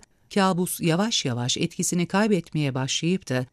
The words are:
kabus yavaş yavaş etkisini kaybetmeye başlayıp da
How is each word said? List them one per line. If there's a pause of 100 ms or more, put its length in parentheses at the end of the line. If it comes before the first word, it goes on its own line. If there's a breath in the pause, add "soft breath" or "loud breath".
(340)
kabus
yavaş
yavaş
etkisini
kaybetmeye
başlayıp
da